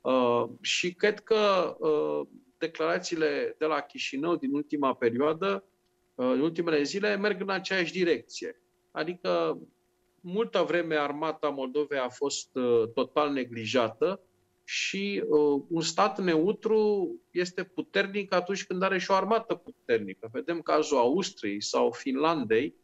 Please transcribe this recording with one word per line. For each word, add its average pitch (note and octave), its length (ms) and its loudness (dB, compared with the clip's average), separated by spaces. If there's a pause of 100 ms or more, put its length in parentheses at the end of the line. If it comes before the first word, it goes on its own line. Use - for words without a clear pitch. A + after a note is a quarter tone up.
Uh, B2 440 2 (160)
și - 340 -2
cred G#3 260 0
că, G3+ 580 2
uh, D3+ 480 0 (320)
declarațiile D#3+ 1000 -2
de D#3 60 -2
la D#3 160 0
Chișinău C#3+ 560 -4
din C#3 180 -2
ultima C#3+ 400 0
perioadă, D#3+ 720 0 (500)
uh, B2+ 180 -2
în C3 80 2
ultimele E3 420 0
zile, G3 340 0
merg G3 240 -2
în G3 100 -4
aceeași F#3 420 -2
direcție. D#3+ 680 -2 (300)
Adică, E3+ 680 -2 (680)
multă F#3 420 0
vreme E3 300 0
armata D3 520 -2
Moldovei C#3 500 -2
a B2+ 100 -2
fost, - 460 -6
uh, A#2+ 400 2
total C#3+ 380 0
neglijată A#2+ 880 -2 (440)
și, G3 640 -4
uh, D3 420 4
un E3 120 -2
stat G3 380 0
neutru G3+ 920 2 (200)
este F3+ 340 -4
puternic G3 680 -2
atunci F#3 320 0
când F#3 160 -2
are F#3+ 160 2
și F#3 120 -2
o F#3+ 40 4
armată F#3+ 400 2
puternică. A2 800 -4
Vedem E3+ 280 -4
cazul D#3 360 2
Austriei A#2+ 680 0
sau B2 300 2
Finlandei C3+ 920 0